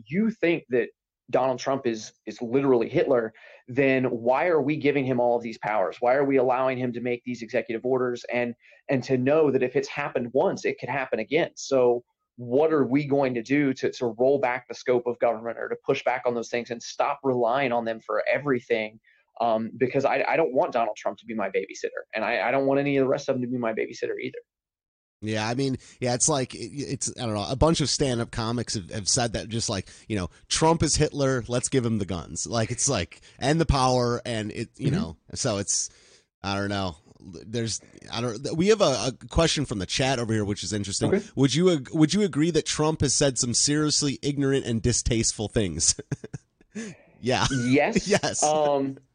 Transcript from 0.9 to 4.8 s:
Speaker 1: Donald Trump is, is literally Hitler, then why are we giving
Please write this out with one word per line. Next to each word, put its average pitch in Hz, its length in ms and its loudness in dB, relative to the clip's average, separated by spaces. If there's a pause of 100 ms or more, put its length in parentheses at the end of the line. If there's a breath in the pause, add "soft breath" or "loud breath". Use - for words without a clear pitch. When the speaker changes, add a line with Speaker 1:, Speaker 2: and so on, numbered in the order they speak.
Speaker 1:
Donald 127 300 0
Trump 135 260 -2
is, 113 280 -4 (120)
is 104 160 -12
literally 123 480 2
Hitler, 120 440 2 (340 loud breath)
then 131 380 2
why 127 420 0
are 165 140 4
we 151 160 -2
giving 135 280 0